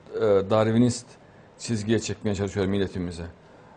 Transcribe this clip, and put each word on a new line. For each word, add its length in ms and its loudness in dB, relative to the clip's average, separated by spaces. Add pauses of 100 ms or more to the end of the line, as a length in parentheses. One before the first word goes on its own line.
(160)
e, 40 -4
Darwinist 840 2 (520)
çizgiye 400 -2
çekmeye 360 -4
çalışıyor 320 -2
milletimizi. 560 -4 (540)